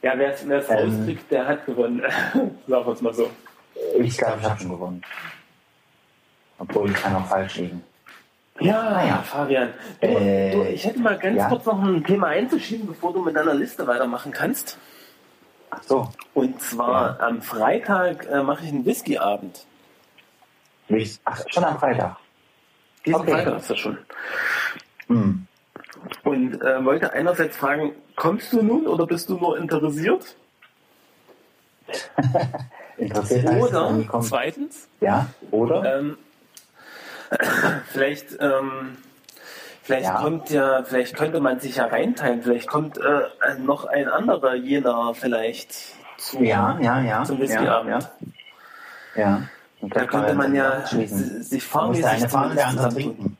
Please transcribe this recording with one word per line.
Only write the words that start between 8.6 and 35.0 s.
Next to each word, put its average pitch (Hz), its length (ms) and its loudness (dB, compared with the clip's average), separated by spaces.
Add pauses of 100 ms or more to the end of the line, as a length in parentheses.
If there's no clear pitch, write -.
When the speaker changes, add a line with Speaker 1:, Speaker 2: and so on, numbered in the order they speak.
Speaker 1:
Ja, 220 300 2
Speaker 2:
Naja. 185 340 0
Speaker 1:
Fabian. 135 460 0 (300)
Du, - 60 2
Speaker 2:
Äh, 107 460 4
Speaker 1:
du, 196 120 2
ich - 200 -4
hätte 226 160 -2
mal 214 180 2
ganz 202 200 0
Speaker 2:
ja? 202 100 2
Speaker 1:
kurz 247 160 0
noch 202 180 2
ein 180 220 2
Thema 190 240 2
einzuschieben, 220 580 -2
bevor 170 260 -4
du 185 100 0
mit 160 120 0
deiner 151 200 2
Liste 143 320 -2
weitermachen 123 460 -2
kannst. - 460 -4 (920)
Speaker 2:
Ach - 120 -12
so. 131 300 0 (220)
Speaker 1:
Und 131 260 0
zwar 120 580 0
Speaker 2:
Ja. 117 80 0
Speaker 1:
am 117 160 -2
Freitag, 180 840 0
äh, 139 160 0
mache 151 220 -2
ich 156 60 -6
einen 131 160 -2
Whisky-Abend. - 800 -2 (1200)
Speaker 2:
Whis-, 110 360 0
ach, - 240 -6
schon 175 160 2
am 156 140 0
Freitag? 120 380 0 (920)
Speaker 1:
Diesen 160 140 2
Speaker 2:
Okay. 165 120 0
Speaker 1:
Freitag - 260 0
ist - 120 -10
das - 80 -2
schon. - 200 -6 (1120)
Speaker 2:
Hm. 101 380 2 (760)
Speaker 1:
Und, 131 400 0
äh, 131 220 2
wollte 135 280 2
einerseits 165 440 2
fragen, 143 360 0 (220)
kommst - 380 0
du 226 100 6
nun 262 240 4
oder 170 200 2
bist 170 240 -2
du 185 80 0
nur 170 200 0
interessiert? 156 760 0 (1500)
Speaker 2:
<laughs> - 180 -8 (920)
Interessiert 107 520 0
heißt, - 140 4
dass 247 100 2
man 165 120 2
Speaker 1:
Oder - 80 0
Speaker 2:
nie 110 140 2
kommt. 120 180 0
Speaker 1:
zweitens, 135 640 -4 (120)